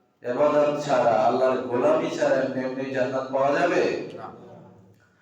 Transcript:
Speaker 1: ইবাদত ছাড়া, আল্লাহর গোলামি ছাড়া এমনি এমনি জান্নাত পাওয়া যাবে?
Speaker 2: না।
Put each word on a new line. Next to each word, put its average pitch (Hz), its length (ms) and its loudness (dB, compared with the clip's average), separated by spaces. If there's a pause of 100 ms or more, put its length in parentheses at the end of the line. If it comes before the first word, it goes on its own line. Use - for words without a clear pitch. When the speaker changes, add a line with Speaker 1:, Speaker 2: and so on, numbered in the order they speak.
(320)
Speaker 1:
ইবাদত 147 540 2
ছাড়া, 123 260 2
আল্লাহর 127 460 2
গোলামি 127 520 0
ছাড়া 143 260 0
এমনি 127 280 -2
এমনি 131 280 -6
জান্নাত - 400 -4
পাওয়া 135 280 0
যাবে? - 540 0
Speaker 2:
না। - 100 -14 (1000)